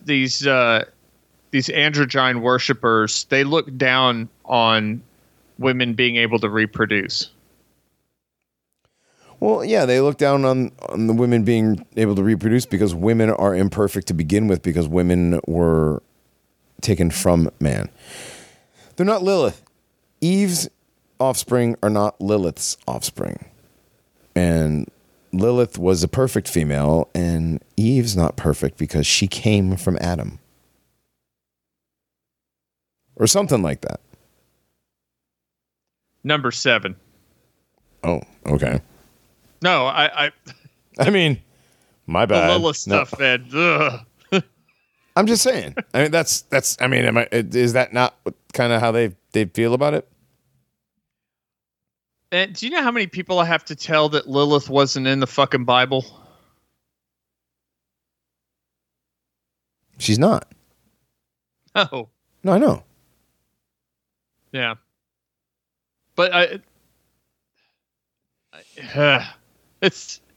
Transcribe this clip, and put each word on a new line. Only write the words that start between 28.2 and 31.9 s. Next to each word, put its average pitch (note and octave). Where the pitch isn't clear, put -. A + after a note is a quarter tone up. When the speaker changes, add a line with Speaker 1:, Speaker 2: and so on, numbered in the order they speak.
Speaker 2:
perfect D2
because D2+
she -
came F#2+
from F2+
Adam. D#2